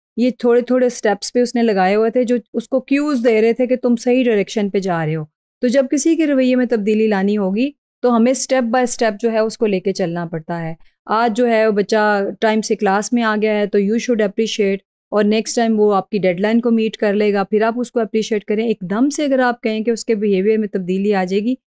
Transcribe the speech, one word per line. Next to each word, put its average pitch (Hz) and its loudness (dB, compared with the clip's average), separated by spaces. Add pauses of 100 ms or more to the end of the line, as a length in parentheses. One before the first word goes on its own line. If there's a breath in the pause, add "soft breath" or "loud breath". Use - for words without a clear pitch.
(180)
ये 247 2 (140)
थोड़े-थोड़े 247 2
स्टेप्स 208 -2
पे 247 2
उसने 240 -2
लगाए 196 2
हुए 220 2
थे, 254 0
जो 240 0 (140)
उसको 247 -2
क्यूज 285 0
दे 226 2
रहे 226 2
थे 254 -2
कि 247 0
तुम 240 0
सही 247 0
डायरेक्शन 208 0
पे 202 -2
जा 175 -2
रहे 156 -2
हो। 156 -8 (320)
तो 247 2
जब 262 2
किसी 311 0
के 320 0
रवैये 262 2
में 254 2
तब्दीली 220 0
लानी 196 0
होगी, 208 -2 (280)
तो 247 2
हमें 240 4
step 262 -2
by 247 -2
step 226 0
जो 220 -4
है, 220 0
उसको 220 -2
लेके 196 -2
चलना 175 -4
पड़ता 165 -8
है। 165 -8 (320)
आज 226 0
जो 247 0
है, 220 2
वो 220 2
बच्चा 208 0 (100)
टाइम 220 2
से 214 -2
क्लास 202 0
में 240 2
आ 220 0
गया 214 0
है, 208 0
तो 202 -2
you 202 0
should 233 0
appreciate, 202 -2 (340)
और 208 2
नेक्स्ट 220 0
टाइम 226 2
वो 208 4
आपकी 202 0
डेडलाइन 190 0
को 233 0
मीट 220 0
कर 208 0
लेगा, 202 0
फिर 208 0
आप 226 0
उसको 247 -4
अप्रिशिएट 214 -2
करें। 214 -2
एकदम 214 0
से 294 -2
अगर 269 0
आप 247 0
कहें 220 -4
कि 233 0
उसके 226 -2
बिहेवियर 202 2
में 214 -2
तब्दीली 190 -2
आ 190 0
जाएगी, 208 -2 (160)